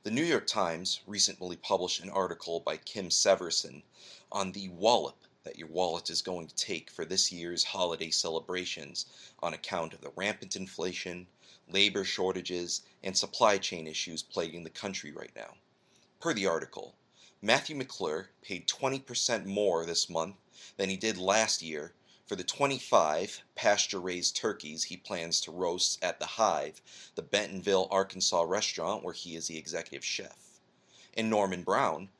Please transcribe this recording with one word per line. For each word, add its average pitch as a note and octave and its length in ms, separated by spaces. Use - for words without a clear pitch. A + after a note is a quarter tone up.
The G#2+ 80
New C3 120
York D#3+ 240
Times F2+ 600
recently F#2+ 480
published F2 480
an F#2+ 60
article E2+ 500
by D#2 180
Kim F#2+ 320
Severson E2 720
on F#2+ 200
the F#2+ 180
wallop F2 460
that - 140
your D#2 120
wallet E2+ 400
is E2+ 120
going F2 260
to - 80
take - 360
for E2 140
this F#2 260
year's E2+ 320
holiday E2+ 480
celebrations E2 920
on E2 120
account E2 400
of - 80
the C#2+ 140
rampant G2 400
inflation, F2+ 720
labor G2 320
shortages, F2+ 760
and F#2 120
supply G#2 420
chain E2 300
issues D#2 340
plaguing E2+ 420
the E2 60
country F#2+ 420
right D2 240
now. - 180
Per E3 140
the G2 120
article, C#2+ 500
Matthew C3 340
McClure F#2 540
paid F2+ 240
twenty C3+ 320
percent A#2+ 480
more G2 360
this E2+ 280
month E2+ 240
than G2 120
he F#2+ 80
did G#2+ 200
last F#2+ 460
year D#2 300
for G#2 80
the F2+ 80
twenty-five G#2 1000
pasture-raised F#2 800
turkeys E2 480
he F2+ 120
plans E2 460
to E2 100
roast F2 520
at F2 160
The D#2 80
Hive, D#2+ 560
the E2+ 80
Bentonville, F#2+ 680
Arkansas F#2+ 540
restaurant F#2 600
where F2+ 120
he E2 200
is E2 120
the E2 100
executive D#2+ 480
chef. - 320
And A2 140
Norman F#2+ 320
Brown G2 460